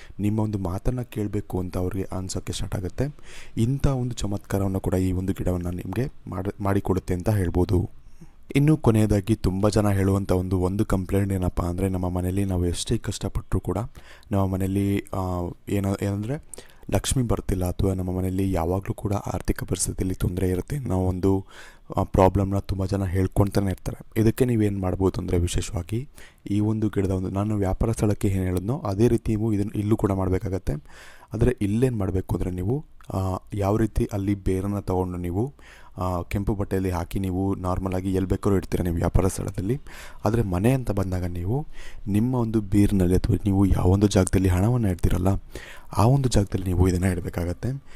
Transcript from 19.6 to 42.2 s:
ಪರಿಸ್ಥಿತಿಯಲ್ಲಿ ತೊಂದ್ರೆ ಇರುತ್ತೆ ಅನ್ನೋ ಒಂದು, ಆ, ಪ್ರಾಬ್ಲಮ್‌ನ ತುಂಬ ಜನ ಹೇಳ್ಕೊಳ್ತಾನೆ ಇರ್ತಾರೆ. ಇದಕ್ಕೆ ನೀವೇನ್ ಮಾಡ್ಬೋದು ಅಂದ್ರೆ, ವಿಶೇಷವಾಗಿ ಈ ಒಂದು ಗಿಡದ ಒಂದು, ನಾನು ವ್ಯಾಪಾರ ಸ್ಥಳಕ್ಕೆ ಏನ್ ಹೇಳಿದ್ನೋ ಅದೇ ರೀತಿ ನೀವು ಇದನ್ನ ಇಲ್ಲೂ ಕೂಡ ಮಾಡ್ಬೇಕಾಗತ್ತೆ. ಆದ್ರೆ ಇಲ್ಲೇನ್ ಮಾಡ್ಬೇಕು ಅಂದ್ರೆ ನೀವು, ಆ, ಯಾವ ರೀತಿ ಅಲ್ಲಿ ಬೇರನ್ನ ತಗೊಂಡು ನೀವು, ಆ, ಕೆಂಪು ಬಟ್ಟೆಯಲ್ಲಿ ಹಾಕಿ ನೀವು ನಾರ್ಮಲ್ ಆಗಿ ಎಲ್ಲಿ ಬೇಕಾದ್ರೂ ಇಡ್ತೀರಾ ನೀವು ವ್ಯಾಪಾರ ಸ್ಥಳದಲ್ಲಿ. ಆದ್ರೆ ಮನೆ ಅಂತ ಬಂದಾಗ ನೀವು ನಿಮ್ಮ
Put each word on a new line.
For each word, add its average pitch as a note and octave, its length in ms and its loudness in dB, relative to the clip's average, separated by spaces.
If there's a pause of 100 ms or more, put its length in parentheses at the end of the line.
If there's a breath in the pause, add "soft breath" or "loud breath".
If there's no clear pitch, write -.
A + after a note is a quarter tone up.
ಪರಿಸ್ಥಿತಿಯಲ್ಲಿ - 500 -2
ತೊಂದ್ರೆ F#2 340 -2
ಇರುತ್ತೆ F2+ 280 -2
ಅನ್ನೋ G#2 220 -2
ಒಂದು, F#2 480 0 (500 loud breath)
ಆ, G2 60 2
ಪ್ರಾಬ್ಲಮ್‌ನ G2 560 4
ತುಂಬ F#2+ 280 -4
ಜನ G2 180 -2
ಹೇಳ್ಕೊಳ್ತಾನೆ F#2+ 640 0
ಇರ್ತಾರೆ. - 500 -6
ಇದಕ್ಕೆ A2 240 4
ನೀವೇನ್ G#2 360 2
ಮಾಡ್ಬೋದು F#2 400 0
ಅಂದ್ರೆ, F2+ 180 -2
ವಿಶೇಷವಾಗಿ F#2 720 -2 (420 loud breath)
ಈ G#2 100 2
ಒಂದು A2 280 0
ಗಿಡದ F#2+ 220 0
ಒಂದು, F#2 200 -2
ನಾನು G#2 260 0
ವ್ಯಾಪಾರ G2+ 360 0
ಸ್ಥಳಕ್ಕೆ G#2 360 2
ಏನ್ F#2+ 160 2
ಹೇಳಿದ್ನೋ F#2 340 -2
ಅದೇ G#2 300 4
ರೀತಿ A2+ 240 2
ನೀವು A2 200 0
ಇದನ್ನ G#2 220 0
ಇಲ್ಲೂ G#2 220 2
ಕೂಡ G2 160 2
ಮಾಡ್ಬೇಕಾಗತ್ತೆ. F#2 600 0 (600 loud breath)
ಆದ್ರೆ A#2 260 2
ಇಲ್ಲೇನ್ A#2 360 2
ಮಾಡ್ಬೇಕು F#2 380 -2
ಅಂದ್ರೆ F2+ 160 -2
ನೀವು, F#2+ 340 -2 (300)
ಆ, F#2+ 220 0 (180)
ಯಾವ G2+ 220 2
ರೀತಿ A2+ 360 2
ಅಲ್ಲಿ G2+ 220 0
ಬೇರನ್ನ F#2+ 440 -2
ತಗೊಂಡು F#2 400 -2
ನೀವು, F2+ 360 -2 (440 loud breath)
ಆ, F#2 240 -2
ಕೆಂಪು G2+ 320 -2
ಬಟ್ಟೆಯಲ್ಲಿ F#2+ 360 0
ಹಾಕಿ F2 280 -4
ನೀವು F#2+ 360 0
ನಾರ್ಮಲ್ F#2 400 -2
ಆಗಿ F#2+ 200 -2
ಎಲ್ಲಿ F#2 140 0
ಬೇಕಾದ್ರೂ G2 280 2
ಇಡ್ತೀರಾ F2+ 260 0
ನೀವು F2 140 0
ವ್ಯಾಪಾರ F2 300 2
ಸ್ಥಳದಲ್ಲಿ. G2 540 -2 (440 loud breath)
ಆದ್ರೆ A2+ 180 2
ಮನೆ F#2+ 300 2
ಅಂತ B2+ 180 -2
ಬಂದಾಗ F#2 340 -2
ನೀವು F2+ 420 -4 (400 loud breath)
ನಿಮ್ಮ A2 280 2